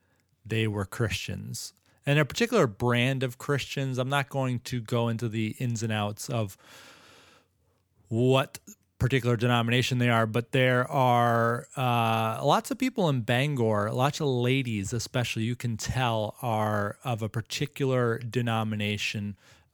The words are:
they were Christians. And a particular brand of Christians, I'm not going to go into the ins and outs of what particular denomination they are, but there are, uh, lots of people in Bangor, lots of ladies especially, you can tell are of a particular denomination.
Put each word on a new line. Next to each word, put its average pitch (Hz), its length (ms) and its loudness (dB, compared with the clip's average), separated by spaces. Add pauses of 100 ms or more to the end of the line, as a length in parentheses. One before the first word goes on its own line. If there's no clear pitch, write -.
(440)
they 110 220 0
were 104 180 -2
Christians. 107 880 -6 (320)
And 143 140 4
a 151 60 4
particular 226 420 2
brand 120 560 0
of 123 160 -4
Christians, 135 580 -4
I'm 127 120 -2
not 139 200 0
going 131 360 -2
to 127 160 -6
go 117 260 0
into 117 220 -2
the 110 320 -2
ins 117 240 -2
and 110 80 -2
outs 104 360 -4
of 113 280 -4 (1500)
what 131 500 2 (400)
particular 123 380 2
denomination 120 640 2
they 123 100 4
are, 113 180 4
but 117 240 -2
there 127 400 4
are, 120 880 2
uh, 113 640 0
lots 175 300 2
of 226 60 -4
people 240 300 0
in 135 120 2
Bangor, 117 720 2
lots 127 280 0
of 156 60 -2
ladies 123 640 0
especially, 113 520 -4
you 120 120 -2
can 117 200 -4
tell 117 640 -2
are 107 640 0
of 117 180 -4
a 110 60 -2
particular 127 920 -2
denomination. 107 1200 -2 (380)